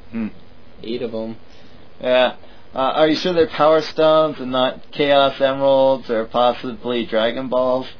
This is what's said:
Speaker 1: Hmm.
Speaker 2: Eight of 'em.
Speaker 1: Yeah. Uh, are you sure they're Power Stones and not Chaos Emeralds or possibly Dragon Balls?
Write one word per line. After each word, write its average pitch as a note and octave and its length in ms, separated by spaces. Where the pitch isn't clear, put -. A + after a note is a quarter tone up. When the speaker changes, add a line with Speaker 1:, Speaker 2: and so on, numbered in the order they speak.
Speaker 1:
Hmm. A2+ 160
Speaker 2:
Eight A#2+ 200
of A2+ 120
'em. A2 220
Speaker 1:
Yeah. B2+ 340
Uh, - 40
are C3 300
you D#3 80
sure F3+ 160
they're E3 140
Power D#3 360
Stones D#3 580
and B2+ 100
not B2+ 420
Chaos C#3 480
Emeralds C3+ 720
or A2+ 140
possibly A#2+ 840
Dragon A#2+ 420
Balls? B2+ 380